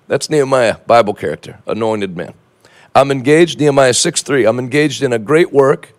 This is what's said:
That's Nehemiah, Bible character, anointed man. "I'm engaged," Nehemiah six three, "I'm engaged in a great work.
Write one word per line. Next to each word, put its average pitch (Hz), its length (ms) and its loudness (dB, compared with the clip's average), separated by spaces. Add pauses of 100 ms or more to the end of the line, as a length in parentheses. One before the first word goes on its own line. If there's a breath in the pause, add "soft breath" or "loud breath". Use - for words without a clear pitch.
That's - 200 -4
Nehemiah, 131 500 0 (100)
Bible 110 260 4
character, - 520 -10
anointed 101 500 -6
man. - 180 -12 (600 soft breath)
"I'm 139 180 4
engaged," 143 480 2
Nehemiah 139 340 4
six - 280 -4
three, 131 220 -2
"I'm 113 140 0
engaged 131 440 -4
in 127 100 -2
a 117 60 -2
great 151 340 0
work. 139 460 0